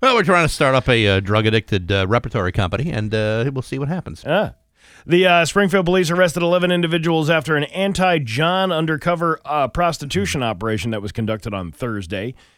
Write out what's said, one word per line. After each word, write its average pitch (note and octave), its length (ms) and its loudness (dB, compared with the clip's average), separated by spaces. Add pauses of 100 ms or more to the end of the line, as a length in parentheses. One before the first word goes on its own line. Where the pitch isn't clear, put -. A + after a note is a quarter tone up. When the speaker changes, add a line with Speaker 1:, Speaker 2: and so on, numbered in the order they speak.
Speaker 1:
Well, B3+ 120 2
we're A3+ 100 2
trying F3 220 4
to - 80 -2
start C3+ 220 2
up B2+ 140 2
a, A2+ 180 4
uh, F#2+ 140 4
drug-addicted, G#2 720 0
uh, G2 160 2
repertory G#2+ 440 -2
company, A2+ 400 -2
and, G#2+ 240 -4
uh, A2 380 -2
we'll C3 100 -6
see C3+ 160 -8
what C#3 80 -4
happens. D3+ 400 -8
Speaker 2:
Ah. F3 280 -2 (520)
The, F3 180 4
uh, F3 200 4
Springfield F#3+ 400 2
Police F3+ 260 2
arrested F3 320 2
eleven F3+ 300 2
individuals E3 560 0
after D#3+ 260 0
an C#3+ 80 0
anti-John F3 1080 0
undercover, D#3+ 720 -2
uh, C#3 240 -2
prostitution C#3+ 720 -4
operation A2 480 -4
that A2 100 -6
was G2+ 120 -8
conducted A2 400 -6
on F2+ 180 -6
Thursday. G#2 640 -8 (220)